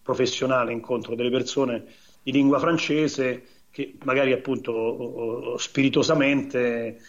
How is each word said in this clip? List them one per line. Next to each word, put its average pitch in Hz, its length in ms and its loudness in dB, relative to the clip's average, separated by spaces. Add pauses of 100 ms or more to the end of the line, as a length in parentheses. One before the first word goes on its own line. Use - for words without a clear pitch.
professionale, 127 680 0
incontro 117 420 -4
delle 120 160 0
persone 123 540 -2 (380)
di 131 100 -4
lingua 139 260 6
francese 147 840 0 (280)
che - 340 -10
magari 131 280 2
appunto 127 400 -2
o, 117 800 -4
o, 120 60 -6
spiritosamente 135 1400 0 (100)